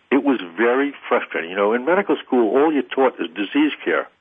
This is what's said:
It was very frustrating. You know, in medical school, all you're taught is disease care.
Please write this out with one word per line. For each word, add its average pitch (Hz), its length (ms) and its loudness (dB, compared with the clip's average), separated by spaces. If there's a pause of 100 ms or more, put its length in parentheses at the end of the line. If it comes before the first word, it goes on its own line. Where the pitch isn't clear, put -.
(100)
It 135 140 2
was 131 160 2 (180)
very 127 340 2 (160)
frustrating. 82 420 -2
You 92 60 -8
know, 101 160 2
in 123 120 -2
medical 175 320 0 (100)
school, 117 300 2
all 151 160 4
you're 139 100 0
taught 131 380 0
is - 80 -6
disease 139 420 -2 (140)
care. - 240 -2 (120)